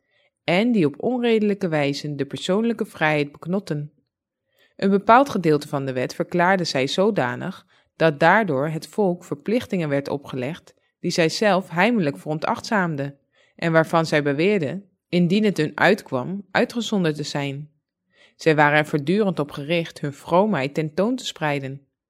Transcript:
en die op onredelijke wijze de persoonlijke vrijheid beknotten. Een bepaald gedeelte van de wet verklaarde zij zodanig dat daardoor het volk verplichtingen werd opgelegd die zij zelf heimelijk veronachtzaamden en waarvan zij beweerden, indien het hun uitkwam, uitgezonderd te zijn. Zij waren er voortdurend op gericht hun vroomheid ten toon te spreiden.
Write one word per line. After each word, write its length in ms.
en 280
die 140
op 180
onredelijke 640
wijze 480
de 100
persoonlijke 600
vrijheid 460
beknotten. 600
Een 140
bepaald 400
gedeelte 380
van 180
de 80
wet 220
verklaarde 480
zij 240
zodanig 840
dat 240
daardoor 480
het 200
volk 360
verplichtingen 640
werd 200
opgelegd 640
die 120
zij 180
zelf 400
heimelijk 480
veronachtzaamden 1000
en 160
waarvan 340
zij 180
beweerden, 640
indien 340
het 140
hun 200
uitkwam, 720
uitgezonderd 640
te 80
zijn. 480
Zij 200
waren 220
er 80
voortdurend 540
op 120
gericht 480
hun 140
vroomheid 600
ten 200
toon 220
te 100
spreiden. 640